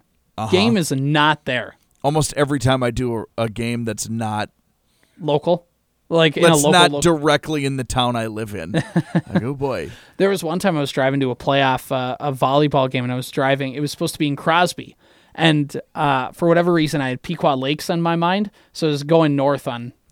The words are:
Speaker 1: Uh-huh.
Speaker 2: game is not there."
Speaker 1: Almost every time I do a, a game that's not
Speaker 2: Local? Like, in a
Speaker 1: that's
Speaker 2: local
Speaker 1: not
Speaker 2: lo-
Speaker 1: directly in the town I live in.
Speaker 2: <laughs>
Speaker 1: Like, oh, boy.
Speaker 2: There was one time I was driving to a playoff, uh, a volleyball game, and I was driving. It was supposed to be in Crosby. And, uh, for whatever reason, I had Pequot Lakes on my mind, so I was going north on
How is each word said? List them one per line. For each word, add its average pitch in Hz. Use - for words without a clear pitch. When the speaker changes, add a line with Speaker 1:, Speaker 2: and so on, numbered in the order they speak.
Speaker 1:
Uh-huh. 110
Speaker 2:
game 214
is 165
not 147
there." 123
Speaker 1:
Almost 147
every 143
time 131
I 120
do 120
a, 113
a 117
game 117
that's 107
not 107
Speaker 2:
Local? 165
Like, 165
in -
a 170
Speaker 1:
that's 156
Speaker 2:
local 147
Speaker 1:
not 175
Speaker 2:
lo- 143
Speaker 1:
directly 151
in 139
the 131
town 123
I 113
live 107
in. 85
Speaker 2:
<laughs> -
Speaker 1:
Like, 190
oh, 131
boy. 123
Speaker 2:
There 185
was 190
one 165
time 185
I 151
was 143
driving 139
to 131
a 123
playoff, 135
uh, 127
a 143
volleyball 139
game, 127
and 123
I -
was 127
driving. 135
It 139
was 147
supposed -
to -
be 160
in 143
Crosby. 170
And, 151
uh, 139
for -
whatever 170
reason, 156
I 131
had 127
Pequot 156
Lakes 143
on 170
my 170
mind, 185
so -
I -
was 143
going 151
north 139
on 120